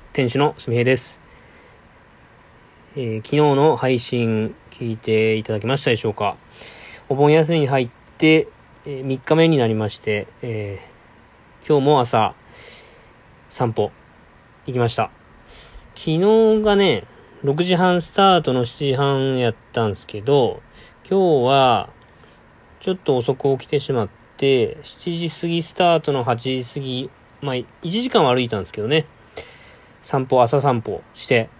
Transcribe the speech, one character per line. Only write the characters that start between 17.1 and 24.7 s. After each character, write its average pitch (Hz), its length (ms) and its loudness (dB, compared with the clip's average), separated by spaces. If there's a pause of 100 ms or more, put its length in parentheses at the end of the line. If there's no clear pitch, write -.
六 151 200 0
時 185 100 0
半 180 280 2
ス - 100 -16
タ 190 260 4
ー 156 40 0
ト 135 100 -2
の 123 120 0
七 139 260 -6
時 131 40 0
半 135 440 -2
や 123 120 0
っ 110 60 -8 (160)
た 113 160 0
ん 98 60 -4
で - 40 -12
す - 80 -20
け 107 140 -12
ど、 117 420 0 (480)
今 180 320 2
日 - 20 0
は、 127 460 2 (880)
ち - 120 -6
ょ - 20 -2
っ 185 60 -4
と 135 180 0
遅 123 180 -2
く 135 240 -2
起 - 80 -16
き - 20 -20
て 147 120 -2
し 143 120 -6
ま 117 120 0
っ 98 40 -6 (280)
て、 131 480 0